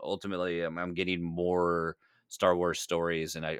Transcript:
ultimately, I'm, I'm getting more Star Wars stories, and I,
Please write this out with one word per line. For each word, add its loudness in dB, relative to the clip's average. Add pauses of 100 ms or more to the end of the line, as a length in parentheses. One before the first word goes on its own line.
ultimately, -2
I'm, -4
I'm -4
getting 0
more 0 (320)
Star 4
Wars 2
stories, 0
and -6
I, -4